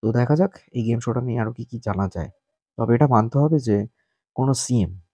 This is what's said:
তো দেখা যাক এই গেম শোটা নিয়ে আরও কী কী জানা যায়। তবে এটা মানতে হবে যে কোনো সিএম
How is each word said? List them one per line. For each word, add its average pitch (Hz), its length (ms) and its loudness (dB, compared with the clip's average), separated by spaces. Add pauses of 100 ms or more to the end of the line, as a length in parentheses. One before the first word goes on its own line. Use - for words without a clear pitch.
তো 113 100 0
দেখা 123 240 2
যাক 190 140 2 (220)
এই 123 100 -4
গেম 113 180 -2
শোটা 120 200 -4
নিয়ে 120 200 -4
আরও 110 120 -4
কী 117 120 -12
কী 117 140 -12
জানা 98 360 -2
যায়। 85 160 -8 (460)
তবে 117 180 0
এটা 131 120 4
মানতে 117 320 2
হবে 151 200 2
যে 107 280 0 (480)
কোনো 131 200 0
সিএম 95 460 -2 (140)